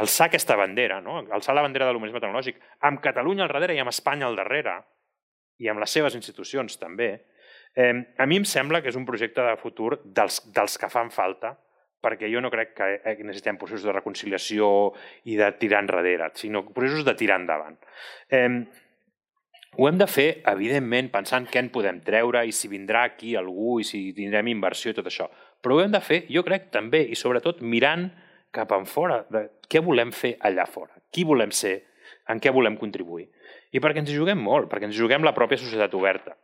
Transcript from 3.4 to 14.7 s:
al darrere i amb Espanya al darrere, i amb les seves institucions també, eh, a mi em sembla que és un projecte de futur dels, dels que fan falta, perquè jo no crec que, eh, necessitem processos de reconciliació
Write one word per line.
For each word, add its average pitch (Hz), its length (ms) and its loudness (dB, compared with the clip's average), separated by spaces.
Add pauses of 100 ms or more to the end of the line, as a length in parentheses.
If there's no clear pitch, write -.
al 147 80 -2
darrere 160 240 -2
i 139 80 -2
amb 123 80 -4
Espanya 139 340 0
al 110 140 -2
darrere, 101 400 -2 (800)
i 113 100 -4
amb 107 140 -2
les - 100 -4
seves 143 220 2
institucions 110 640 -8
també, 98 320 -4 (640)
eh, 123 160 6 (260)
a 131 80 2
mi 175 140 4
em 202 80 -2
sembla 147 340 0
que 135 80 -4
és 123 80 -6
un 127 80 -8
projecte 117 380 -2
de 117 160 2
futur 120 420 -6
dels, 101 380 0 (100)
dels 104 300 0
que - 100 -4
fan 117 240 -2
falta, 101 380 -4 (520)
perquè 107 240 -2
jo 120 160 -2
no 123 80 -4
crec 113 240 -4
que, 101 100 -2 (140)
eh, 110 120 -4 (120)
necessitem 101 320 -6
processos 98 320 -10
de 101 80 2
reconciliació 104 680 -2 (580)